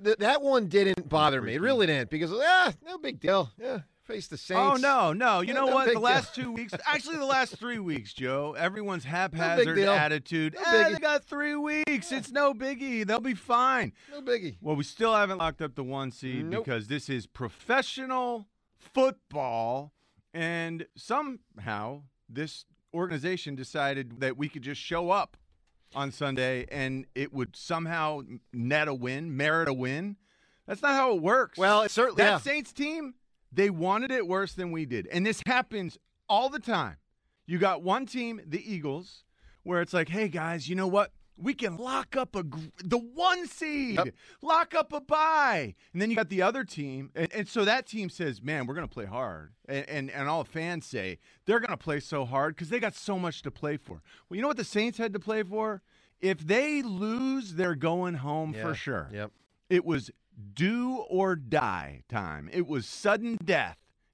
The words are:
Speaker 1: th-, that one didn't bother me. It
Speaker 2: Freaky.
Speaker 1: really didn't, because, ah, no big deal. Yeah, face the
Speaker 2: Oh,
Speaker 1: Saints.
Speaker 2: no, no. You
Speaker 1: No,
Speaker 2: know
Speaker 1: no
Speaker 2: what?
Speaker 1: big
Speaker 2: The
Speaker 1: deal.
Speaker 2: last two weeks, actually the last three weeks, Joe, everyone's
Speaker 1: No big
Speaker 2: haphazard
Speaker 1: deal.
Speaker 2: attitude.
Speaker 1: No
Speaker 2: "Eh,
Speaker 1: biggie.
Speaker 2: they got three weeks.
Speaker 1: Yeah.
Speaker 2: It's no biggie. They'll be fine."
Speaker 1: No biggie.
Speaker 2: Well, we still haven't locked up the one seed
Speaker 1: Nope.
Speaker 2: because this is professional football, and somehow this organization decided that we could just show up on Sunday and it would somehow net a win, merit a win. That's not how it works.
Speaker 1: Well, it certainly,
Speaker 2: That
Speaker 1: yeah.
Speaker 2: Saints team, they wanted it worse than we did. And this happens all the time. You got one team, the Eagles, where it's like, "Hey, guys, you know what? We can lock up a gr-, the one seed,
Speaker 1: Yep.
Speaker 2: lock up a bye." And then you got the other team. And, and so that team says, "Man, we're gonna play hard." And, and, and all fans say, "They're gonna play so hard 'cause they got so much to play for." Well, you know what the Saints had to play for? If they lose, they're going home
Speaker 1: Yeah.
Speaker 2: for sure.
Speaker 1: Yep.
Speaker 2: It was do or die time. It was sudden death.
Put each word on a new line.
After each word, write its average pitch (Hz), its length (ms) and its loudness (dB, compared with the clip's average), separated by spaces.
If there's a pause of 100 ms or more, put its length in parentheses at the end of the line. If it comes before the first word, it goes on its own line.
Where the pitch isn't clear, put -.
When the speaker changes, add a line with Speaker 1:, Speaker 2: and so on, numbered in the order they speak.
Speaker 1:
th-, 214 140 4
that 254 220 4
one 254 280 4
didn't 185 400 4
bother 147 340 4
me. 110 120 -4
It 143 40 0
Speaker 2:
Freaky. 185 60 0
Speaker 1:
really 240 240 4
didn't, 135 220 2
because, 156 220 -2
ah, 330 400 6 (140)
no 359 120 -10
big 311 200 -8
deal. 185 320 4 (100)
Yeah, 240 200 -4 (240)
face 214 240 -8
the 156 60 -10 (200)
Speaker 2:
Oh, 262 220 6
Speaker 1:
Saints. 254 60 0
Speaker 2:
no, 247 300 4
no. 208 280 4
You 190 140 -2
Speaker 1:
No, 262 80 2
Speaker 2:
know 269 80 4
Speaker 1:
no 262 40 4
Speaker 2:
what? 262 120 4
Speaker 1:
big 233 80 6
Speaker 2:
The 226 40 2
Speaker 1:
deal. - 40 0
Speaker 2:
last 262 320 4
two 240 180 -6
weeks, 226 200 -8 (140)
actually 294 300 -2
the 285 80 -2
last 262 340 2
three 240 220 -6
weeks, 139 320 -6
Joe, 139 460 -2
everyone's 190 460 -4
Speaker 1:
No 135 60 -8 (180)
big 156 120 -6
Speaker 2:
haphazard 165 360 4
Speaker 1:
deal. 196 160 6
Speaker 2:
attitude. 156 600 2
Speaker 1:
No 370 60 -10
Speaker 2:
"Eh, 381 40 -2 (200)
Speaker 1:
biggie. 320 100 6
Speaker 2:
they - 60 -4
got 294 240 2
three 294 320 -2
weeks. 302 560 -2
Speaker 1:
Yeah. 262 60 -2
Speaker 2:
It's 247 120 -8
no 277 240 4
biggie. 254 520 -4
They'll 226 140 2
be 247 140 0
fine." 247 580 2 (200)
Speaker 1:
No 294 80 -12
biggie. 220 400 -2
Speaker 2:
Well, 151 160 0
we 147 80 -2
still 226 300 2
haven't 196 240 2
locked 165 240 -2
up 139 140 -6
the 139 80 -6
one 135 280 -6
seed 127 340 -6
Speaker 1:
Nope. 208 180 -4
Speaker 2:
because 113 240 -2
this 139 200 -4
is 127 180 -4
professional 247 1200 -4 (580)
football, 131 880 -2 (420)
and 165 520 -4 (100)
somehow 139 1040 -4 (260)
this 147 360 -8 (300)
organization 170 600 -4
decided 131 680 -4
that 131 160 0
we 143 120 -4
could 139 140 -12
just 139 180 -8
show 175 300 -2
up 196 260 0 (580)
on 139 180 -4
Sunday 131 580 -2
and 135 440 -4
it 139 180 -4
would 131 240 -4
somehow 160 640 -4 (320)
net 143 360 2
a 139 60 -2
win, 131 420 -4
merit 151 320 2
a 139 40 0
win. 139 440 -4 (500)
That's 202 160 -6
not 285 120 4
how 262 200 4
it 165 80 0
works. 226 360 4
Speaker 1:
Well, 208 240 6
it 208 80 0
certainly, 220 320 4
Speaker 2:
That 208 80 8
Speaker 1:
yeah. 180 80 4
Speaker 2:
Saints 285 340 -4
team, 294 420 -6 (380)
they 202 180 4
wanted 196 420 0
it 233 160 0
worse 190 240 0
than 180 180 -6
we 160 160 -4
did. 113 220 -4
And 180 180 0
this - 200 0
happens 220 520 -2 (300)
all 226 200 4
the 277 120 -4
time. 147 360 -2 (500)
You 175 120 -2
got 170 240 2
one 214 240 0
team, 233 400 -6
the 156 160 -6 (100)
Eagles, 151 520 -6 (400)
where 175 160 0
it's 175 120 -2
like, 165 180 2
"Hey, 202 180 0
guys, 160 400 -4
you 180 80 -2
know 190 100 0
what? 196 240 4 (260)
We 226 180 -4
can 185 240 -4
lock 262 380 -4
up 254 200 -2
a 185 60 -2
gr-, 156 180 -8 (240)
the 233 140 2
one 339 500 0
seed, 285 480 -4
Speaker 1:
Yep. - 180 0 (280)
Speaker 2:
lock 320 320 2
up 311 180 2
a 294 80 -4
bye." 277 760 2 (180)
And 170 80 -4
then 220 100 0
you 233 60 0
got 214 120 2
the 185 140 2
other 233 200 2
team. 139 540 -8
And, 165 160 -2
and 208 160 -6
so 214 160 0
that 226 220 2
team 208 240 -6
says, 143 300 -6
"Man, 135 260 -4
we're 135 80 -8
gonna 160 120 -6
play 110 200 -10
hard." 95 480 -8 (140)
And, 139 200 -6
and, 135 240 -6
and 139 160 -4
all 156 160 -2
fans 165 420 -6
say, 95 320 -6 (280)
"They're 226 120 4
gonna 214 180 -2
play 147 220 -4
so 139 260 -4
hard 139 320 0
'cause 165 120 -10
they 233 100 -2
got 214 160 -2
so 196 240 -4
much 175 240 -6
to 143 80 -6
play 151 280 -6
for." - 220 -16 (280)
Well, 180 80 -8
you 214 60 -2
know 285 60 2
what 254 100 0
the 208 60 -4
Saints 214 340 0
had 226 160 -2
to 202 40 -4
play 214 240 -2
for? 208 400 -4 (380)
If 185 260 2
they 277 360 2
lose, 226 720 -2
they're 175 200 2
going 170 420 0
home 151 380 -4
Speaker 1:
Yeah. 110 80 -6
Speaker 2:
for 156 140 -2
sure. 113 360 -4
Speaker 1:
Yep. 104 200 -8 (380)
Speaker 2:
It 180 140 6
was 147 260 -2 (440)
do 240 400 0 (140)
or 185 280 2
die 98 720 -2
time. 80 440 -6
It 175 140 0
was 135 200 -4
sudden 220 580 0
death. 139 320 0 (380)